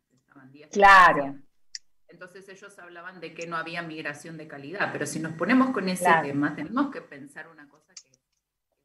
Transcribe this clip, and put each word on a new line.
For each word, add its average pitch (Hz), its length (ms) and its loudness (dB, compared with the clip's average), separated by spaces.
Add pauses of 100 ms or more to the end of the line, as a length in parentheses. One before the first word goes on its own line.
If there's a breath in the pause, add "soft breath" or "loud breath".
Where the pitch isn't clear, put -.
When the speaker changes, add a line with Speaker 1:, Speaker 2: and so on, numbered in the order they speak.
(200)
Speaker 1:
estaban 135 320 -20
diez 147 200 -20
Speaker 2:
Claro. 180 640 6 (760)
Speaker 1:
Entonces 180 400 -20
ellos 190 300 -20
hablaban 175 400 -20
de 165 160 -16
que 170 100 -12
no 170 100 -8
había 165 280 -8
migración 156 540 -12
de 156 100 -18
calidad, 151 440 -8
pero 143 140 -8
si 156 140 -8
nos 160 140 -8
ponemos 254 360 2
con 185 200 -4
ese 180 160 -4
Speaker 2:
Claro. 160 220 4
Speaker 1:
tema, 143 280 -4
tenemos 220 360 -6
que - 100 -14
pensar 147 480 -20
una 156 200 -20
cosa 143 260 -20
que, - 160 -20
que - 720 -20